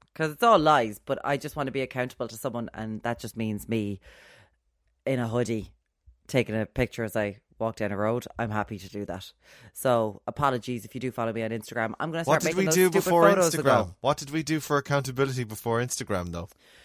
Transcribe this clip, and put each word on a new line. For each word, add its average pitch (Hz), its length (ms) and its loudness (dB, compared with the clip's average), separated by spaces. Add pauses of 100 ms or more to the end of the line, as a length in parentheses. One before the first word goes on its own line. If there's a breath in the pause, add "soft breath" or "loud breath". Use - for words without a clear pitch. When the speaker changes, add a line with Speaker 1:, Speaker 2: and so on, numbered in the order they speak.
(140)
Speaker 1:
'Cause 160 180 -2
it's 147 100 -10
all 226 160 8
lies, 139 440 4
but - 220 -4
I 139 140 0
just - 180 -10
want 139 120 -4
to 120 40 -8
be 135 80 -4
accountable 127 480 -4
to 113 80 -14
someone, 117 380 -6
and 110 260 -8
that 117 180 -4
just - 160 -10
means 110 320 -4
me 104 320 -2 (1080 soft breath)
in 131 120 0
a 120 80 0
hoodie 113 460 -2 (560)
taking 110 300 0
a 110 60 0
picture 120 400 -2
as 107 120 -4
I 104 240 -2 (180)
walk 113 180 -2
down 104 160 -2
a 98 40 -6
road. 110 280 0 (140)
I'm 113 120 -2
happy 107 280 -4
to 95 100 -14
do 104 180 -10
that. 90 260 -12 (420 soft breath)
So 113 520 0
apologies 123 580 -2
if - 100 -16
you 123 60 -10
do 127 100 -4
follow 113 220 -2
me 113 100 -4
on 110 80 -4
Instagram. 113 500 -4
I'm 160 100 -4
gonna 160 140 -4
Speaker 2:
What 151 160 4
Speaker 1:
start - 20 -
Speaker 2:
did 170 40 0
Speaker 1:
making 170 120 -2
Speaker 2:
we 190 80 4
Speaker 1:
those 160 80 4
Speaker 2:
do 185 120 6
Speaker 1:
stupid 185 180 4
Speaker 2:
before 170 240 8
Speaker 1:
photos 175 260 4
Speaker 2:
Instagram? 160 60 -2
Speaker 1:
ago. 120 400 2
Speaker 2:
What 143 180 2
did 139 120 -10
we 156 120 -2
do 156 180 0
for 143 180 2
accountability 135 640 0
before 113 360 -2
Instagram, 98 520 -4
though? 87 160 -8 (360 soft breath)